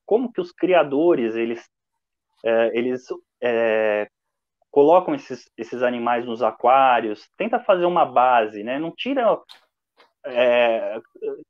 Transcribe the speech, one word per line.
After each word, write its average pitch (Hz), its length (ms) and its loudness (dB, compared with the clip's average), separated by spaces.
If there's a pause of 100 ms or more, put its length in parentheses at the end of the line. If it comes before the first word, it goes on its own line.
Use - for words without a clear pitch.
como 240 260 0
que - 100 -8
os 180 100 -12
criadores, 151 840 2
eles, 117 320 -6 (760)
é, 113 320 0
eles, 127 280 -4 (360)
é, 110 640 0 (640)
colocam 156 440 4
esses, - 420 -14
esses 123 260 -6
animais 120 420 -2
nos 117 180 -6
aquários, 120 840 2 (100)
tenta 233 220 -4
fazer 180 260 0
uma 175 200 2
base, 120 580 2
né? 127 160 -6
Não 165 160 -8
tira, 240 420 -2 (880)
é, 120 760 0 (500)